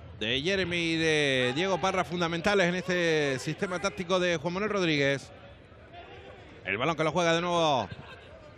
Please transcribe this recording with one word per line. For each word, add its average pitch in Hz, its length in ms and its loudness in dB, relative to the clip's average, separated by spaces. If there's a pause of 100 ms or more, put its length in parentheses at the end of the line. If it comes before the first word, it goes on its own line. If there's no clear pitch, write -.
(200)
de 117 220 0
Jeremy 180 340 0
y 165 220 0
de 143 560 4
Diego 180 260 0
Parra, 185 240 2
fundamentales 170 640 2
en 175 60 0
este 165 640 2
sistema 180 420 -4
táctico 190 400 0
de 180 160 2
Juan 160 160 -4
Manuel 208 180 -2
Rodríguez. 147 600 2 (1400)
El 95 100 -2
balón 143 180 0
que 151 100 0
lo 160 60 2
juega 165 220 2
de 165 80 2
nuevo 160 480 2 (680)